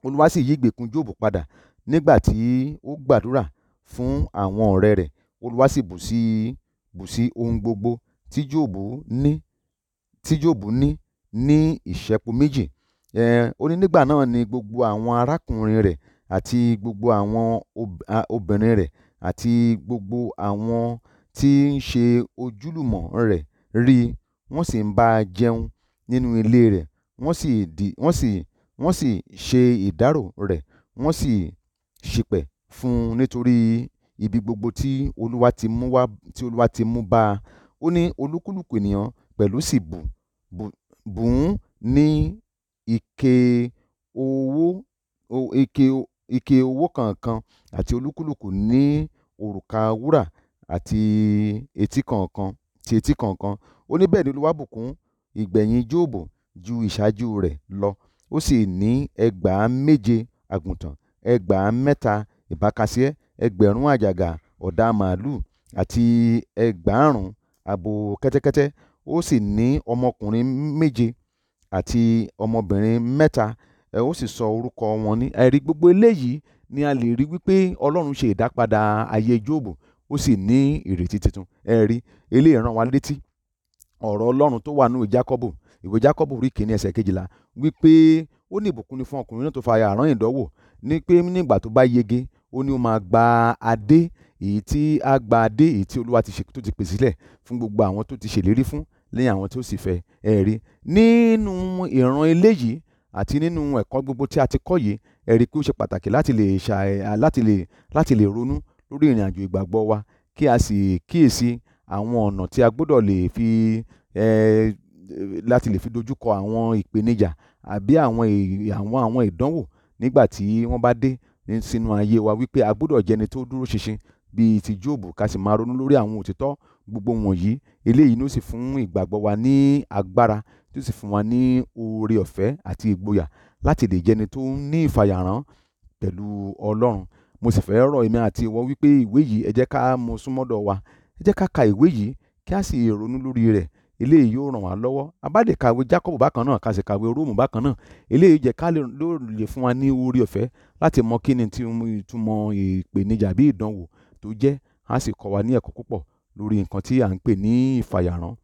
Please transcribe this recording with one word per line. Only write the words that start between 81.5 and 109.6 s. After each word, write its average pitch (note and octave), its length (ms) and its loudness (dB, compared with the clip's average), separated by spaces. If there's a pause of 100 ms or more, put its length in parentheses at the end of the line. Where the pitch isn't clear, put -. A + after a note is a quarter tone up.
Ẹ A2 260 2
rí, A#2 140 0 (320)
eléyìí C#3+ 240 6
rán A#2 180 0
wa A2+ 100 2
létí C3+ 360 -2 (800)
ọ̀rọ̀ A2 260 -2
Ọlọ́run C3 340 2
tó - 100 -10
wà C#3 140 4
nínú B2 120 0
ìwé A2 120 -2
Jákọ́bù, B2 380 0 (360)
ìwé G2 160 -2
Jákọ́bù C#3 360 2
orí B2+ 140 -2
kìíní A2 240 -4
ẹsẹ̀ F#2+ 180 -2
kejìlá, F#2+ 360 -2 (280)
wípé D#3+ 720 6 (180)
ó G3 160 -6
ní G#3 100 -2
ìbùkún B2+ 280 -10
ni B2+ 60 -6
fún C3+ 160 -10
ọkùnrin A#2 260 -8
náà D#3 80 -8
tó B2+ 80 -8
fa A2+ 140 2
àrán A2 340 2
ìdánwò, A2+ 380 0 (340)
ní D3+ 180 -2
pé F3 220 4
nígbà F3 380 0
tó A2+ 100 -12
bá C3 140 6
yege, B2 440 0 (180)
ó B2+ 160 -8
ní C#3 100 -2
ó C3+ 60 0
máa A2+ 220 0
gba A#2 580 4
adé, A2+ 520 2 (300)
èyí G2+ 200 -2
tí D3+ 380 -2
a C3+ 200 2
gba A2+ 240 2
adé, A2+ 240 4
èyí G#2+ 180 2
tí - 140 -8
Olúwa A#2 240 2
ti - 100 -6
ṣe, - 100 -8 (100)
tó C3+ 80 -10
ti G#2+ 120 -6
pèsè F#2 240 -4
sílẹ̀ A2 180 2 (260)
fún B2 180 -10
gbogbo G#2+ 260 0
àwọn G2+ 200 -2
tó C3 120 -12
ti G#2+ 120 -12
ṣèlérí G#2+ 360 2
fún, D3+ 200 -8 (280)
lẹ́yìn B2 200 0
àwọn F#2+ 160 -4
tí B2+ 100 -10
ó B2+ 40 -8
sì G2+ 140 -8
fẹ́. F2+ 240 -4 (200)
Ẹ G#2 240 2
rí, A2 140 0 (240)
nínú G#3 1040 2
ìran C3 400 2
eléyìí E3 540 4 (340)
àti G#2 260 -2
nínú D3+ 380 -2
ẹ̀kọ́ C3 240 -4
gbogbo C3+ 240 -4
tí - 140 -2
a C3+ 60 4
ti C3 120 -2
kọ́ F3+ 200 -2
yìí, G#2 200 -2 (280)
ẹ A2+ 100 4
rí A#2 100 4
pé - 120 -8
ó D3 40 -2
ṣe C#3 100 -2
pàtàkì - 380 -6
láti C#3 220 2
lè G2+ 260 2
ṣà-, G2 580 -4
láti C3 260 2
lè, G#2 240 2 (280)
láti D3 200 2
lè G#2+ 100 6
ronú A#2+ 360 -2 (300)
lórí D3 180 0
ìrìn A2+ 180 2
àjò F#2 180 -6
ìgbàgbọ́ G2 420 -2